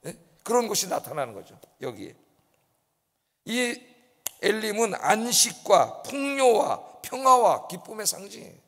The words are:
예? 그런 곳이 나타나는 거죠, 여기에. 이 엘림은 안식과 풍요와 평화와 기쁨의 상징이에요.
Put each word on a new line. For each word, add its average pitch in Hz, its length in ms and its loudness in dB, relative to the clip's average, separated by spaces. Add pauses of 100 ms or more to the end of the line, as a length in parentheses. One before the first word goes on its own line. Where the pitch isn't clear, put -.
예? - 100 -12 (260)
그런 233 260 0
곳이 202 200 -2
나타나는 143 460 -6
거죠, 95 240 -18 (220)
여기에. 113 340 -10 (1300)
이 240 380 -4 (600)
엘림은 214 520 0
안식과 196 1080 2
풍요와 262 1000 0
평화와 247 680 4
기쁨의 202 380 -10
상징이에요. 196 600 -10